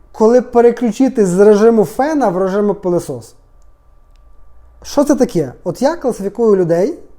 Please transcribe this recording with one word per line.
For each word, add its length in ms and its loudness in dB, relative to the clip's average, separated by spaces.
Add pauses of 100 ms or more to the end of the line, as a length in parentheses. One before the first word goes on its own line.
(120)
коли 300 2
переключити 840 0
з 140 0
режиму 460 4
фена 440 -2
в 80 -4
режиму 360 -2
пилосос. 600 -6 (1500)
Що 220 -2
це 120 0
таке? 380 -2 (100)
От 180 -6
я 140 0
класифікую 600 -2
людей 440 -2 (200)